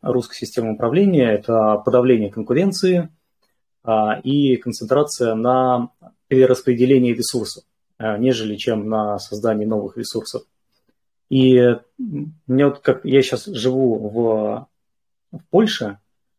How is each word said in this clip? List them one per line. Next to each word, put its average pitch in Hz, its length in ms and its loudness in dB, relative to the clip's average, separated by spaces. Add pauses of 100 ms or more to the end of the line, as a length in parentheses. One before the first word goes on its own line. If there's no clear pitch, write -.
русской 123 340 -4
системы 113 380 -6
управления — 131 600 2
это 107 500 0
подавление 123 480 2
конкуренции, 175 800 -2 (720)
а, 110 400 0
и 135 340 2
концентрация 120 800 -2
на 123 540 0 (380)
перераспределении 127 840 4
ресурсов, 117 500 -6 (340)
а, 110 200 -4
нежели 113 380 -2
чем 107 340 -4
на 104 300 -4
создании 107 460 -4
новых 107 320 -4
ресурсов. - 460 -10 (840)
И, 131 280 6
м, 147 760 0 (140)
мне 131 180 2
вот 139 140 -2
как, - 260 -2
я 135 160 4
щас 127 240 -4
живу 120 640 -2
в, 110 580 -2 (640)
в - 200 -18
Польше 170 460 0 (420)